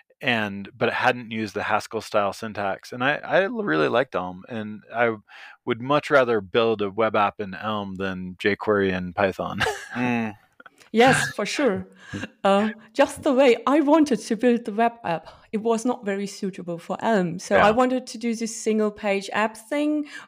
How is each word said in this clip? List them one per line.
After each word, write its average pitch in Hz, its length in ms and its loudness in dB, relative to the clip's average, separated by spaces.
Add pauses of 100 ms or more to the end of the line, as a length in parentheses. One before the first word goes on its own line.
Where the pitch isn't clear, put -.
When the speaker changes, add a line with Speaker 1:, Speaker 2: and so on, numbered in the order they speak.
(220)
Speaker 1:
and, 104 520 -2
but 113 140 -2
it - 80 0
hadn't 120 360 0
used 110 220 -4
the 101 100 -4
Haskell 104 360 -2
style 101 320 0
syntax. 101 600 -8
And 123 100 -6
I, 143 120 2
I 165 280 2
l-, 214 200 -4
really 156 260 2
liked 120 260 0
Elm, 90 320 -6
and 107 360 -10 (120)
I 117 200 2 (500)
would 120 160 -2
much 143 280 0
rather 120 300 4
build 110 420 0
a 101 80 -2
web 110 280 0
app 101 240 0
in 95 140 -10
Elm 101 400 -6
than 92 460 -6
jQuery 101 540 2
and 90 180 -6
Python. 95 520 -2
<laughs> - 40 -2 (280)
Speaker 2:
Mm. 117 400 -2 (560)
Speaker 3:
Yes, 233 420 4
for 208 100 -4
sure. 190 420 -2 (560)
Uh, 202 280 4 (200)
just - 320 0
the 302 100 2
way 247 220 6 (100)
I 277 140 4
wanted 294 400 4
to - 160 -4
build 240 300 2
the 214 80 -8
web 226 180 2 (140)
app, 165 200 -4 (280)
it 214 80 0
was 226 240 0
not 247 200 -2
very 196 220 -4
suitable 175 520 -8
for - 200 -8
Elm. 185 400 0
So - 160 -2
Speaker 1:
Yeah. 190 100 6
Speaker 3:
I 208 60 6
wanted 254 360 2
to - 100 -12
do 233 180 -2
this 226 260 -6
single 214 300 0
page 202 400 -4
app 220 240 -2
thing 294 520 -2 (200)